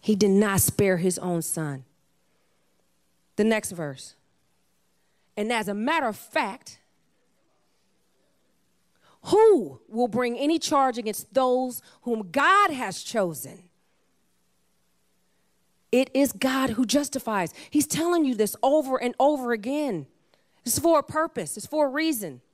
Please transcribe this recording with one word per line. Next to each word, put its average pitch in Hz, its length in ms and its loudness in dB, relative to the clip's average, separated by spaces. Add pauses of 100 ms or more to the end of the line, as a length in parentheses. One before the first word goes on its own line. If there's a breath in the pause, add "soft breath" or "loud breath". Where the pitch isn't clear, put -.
He 214 140 0
did 196 160 2
not 196 300 4
spare 190 380 2
his 180 200 0
own 170 240 -4
son. 143 440 -6 (1500)
The - 80 -2
next 214 300 0
verse. 151 420 -12 (1200)
"And 214 160 -2
as 220 140 -2
a 202 80 -4
matter 269 320 -2
of 214 100 -4
fact, - 600 -8 (2500 soft breath)
who 349 640 4
will 233 180 0
bring 240 320 -2
any 302 220 0
charge 262 380 0
against 214 360 -8
those 254 480 0 (200 soft breath)
whom 220 280 -6
God 359 400 4
has 247 320 -8
chosen? 160 680 -4 (2250)
It 254 240 2
is 269 180 4
God 262 380 -2
who 220 160 -2
justifies." 226 680 -2 (180 loud breath)
He's 294 180 0
telling 339 360 0
you 254 120 0
this 208 260 0
over 269 400 2
and 240 160 -4
over 269 320 2
again. 233 560 -4 (600)
It's - 120 -2
for 330 200 4
a 277 40 0
purpose. 311 560 -6
It's - 80 -14
for 302 180 0
a 269 60 0
reason. 240 500 -4 (140)